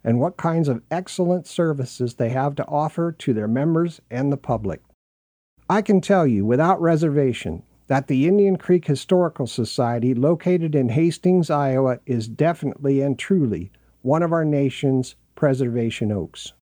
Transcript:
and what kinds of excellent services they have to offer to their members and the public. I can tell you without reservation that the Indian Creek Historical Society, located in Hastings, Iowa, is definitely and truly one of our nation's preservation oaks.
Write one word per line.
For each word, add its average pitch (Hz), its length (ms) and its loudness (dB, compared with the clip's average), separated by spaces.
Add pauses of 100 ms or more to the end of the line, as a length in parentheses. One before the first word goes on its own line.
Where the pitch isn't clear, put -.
and 117 160 2
what 165 180 -2
kinds 165 300 0
of 120 240 -4
excellent 180 560 -4
services 139 640 -4
they 117 160 -2
have 135 260 -2
to 143 120 -6
offer 156 440 -4
to 143 220 -4
their 107 140 -2
members 160 520 0 (120)
and 127 200 -2
the 139 60 -2
public. 107 440 -4 (880)
I 202 140 2
can 202 200 2
tell 185 260 2
you 104 180 2
without 156 340 2
reservation 147 840 0 (240)
that 135 200 0
the 139 200 2
Indian 196 300 4
Creek 180 280 2
Historical 160 640 0
Society, 120 680 -2
located 160 600 0
in 131 140 2
Hastings, 165 600 2
Iowa, 135 560 0
is 117 220 -2
definitely 139 760 -2
and 139 160 -2
truly 113 540 0 (300)
one 151 220 2
of 165 100 0
our 165 120 0
nation's 139 720 0 (200)
preservation 120 760 0
oaks. - 420 -6 (140)